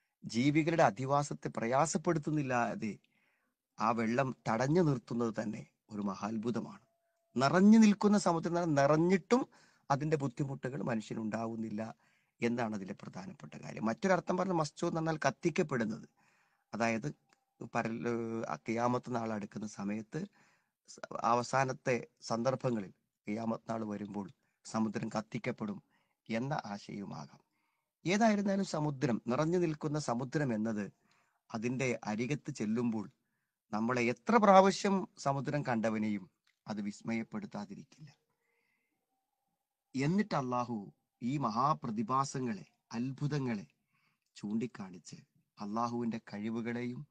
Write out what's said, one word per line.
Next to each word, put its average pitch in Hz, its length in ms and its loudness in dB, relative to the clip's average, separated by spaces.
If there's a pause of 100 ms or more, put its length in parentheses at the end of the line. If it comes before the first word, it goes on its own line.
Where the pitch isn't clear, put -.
(240)
ജീവികളുടെ 151 600 4
അധിവാസത്തെ 139 680 0
പ്രയാസപ്പെടുത്തുന്നില്ലാതെ 131 1400 0 (840)
ആ 107 120 2
വെള്ളം 117 380 2 (140)
തടഞ്ഞു 131 400 2
നിർത്തുന്നത് 120 500 0
തന്നെ 104 300 -6 (260)
ഒരു 104 120 -6
മഹാത്ഭുതമാണ്. 104 840 -4 (520)
നിറഞ്ഞു 180 440 8
നിൽക്കുന്ന 208 380 6
സമുദ്രം 170 340 2
എന്ന് 170 100 0
പറഞ്ഞാൽ 165 140 2
നിറഞ്ഞിട്ടും 165 680 6 (480)
അതിൻ്റെ 151 280 2
ബുദ്ധിമുട്ടുകൾ 139 640 -4
മനുഷ്യനുണ്ടാവുന്നില്ല 110 1000 -4 (600)
എന്നാണ് 120 340 0
അതിലെ 95 200 -8
പ്രധാനപ്പെട്ട - 600 -14
കാര്യം. - 300 -10
മറ്റൊരർത്ഥം 185 520 2
പറഞ്ഞ 185 180 0
മസ്ജൂർ 165 340 0
എന്ന് 165 120 -2
പറഞ്ഞാൽ 160 180 -2
കത്തിക്കപ്പെടുന്നത്. 139 880 0 (680)
അതായത് 113 340 0 (600)
പരൽ-, 117 380 -2 (400)
ആ - 80 -4
ഖിയാമത്ത് 120 560 -2
നാൾ 117 220 -4
അടുക്കുന്ന 104 340 -8
സമയത്ത് 107 540 -6 (680)
സ-, - 120 -16 (220)
അവസാനത്തെ 127 720 2 (260)
സന്ദർഭങ്ങളിൽ 117 720 -2 (340)
ഖിയാമത്ത് 113 400 -4
നാൾ 113 160 -4
വരുമ്പോൾ 101 440 -8 (380)
സമുദ്രം 110 440 -2
കത്തിക്കപ്പെടും 110 680 -6 (500)
എന്ന 120 240 -2 (120)
ആശയവുമാകാം. 101 760 -10 (680)
ഏതായിരുന്നാലും 202 600 2
സമുദ്രം, 147 520 0 (100)
നിറഞ്ഞു 156 320 2
നിൽക്കുന്ന 156 400 0
സമുദ്രം 135 540 -2
എന്നത് 107 320 -2 (640)
അതിൻ്റെ 123 380 -2 (160)
അരികത്ത് 123 480 -4
ചെല്ലുമ്പോൾ 110 540 -2 (680)
നമ്മളെ 113 300 0
എത്ര 120 340 0
പ്രാവശ്യം 196 580 8 (220)
സമുദ്രം 139 460 -2
കണ്ടവനെയും 107 640 0 (420)
അത് 104 140 -6
വിസ്മയപ്പെടുത്താതിരിക്കില്ല. 104 1300 -8 (1900)
എന്നിട്ട് 180 400 2
അള്ളാഹു 123 420 -2 (440)
ഈ 120 160 -2
മഹാപ്രതിഭാസങ്ങളെ, 123 1300 0 (260)
അത്ഭുതങ്ങളെ 131 720 -4 (720)
ചൂണ്ടിക്കാണിച്ച് 101 800 -8 (400)
അള്ളാഹുവിൻ്റെ 117 640 -4
കഴിവുകളെയും 117 920 -6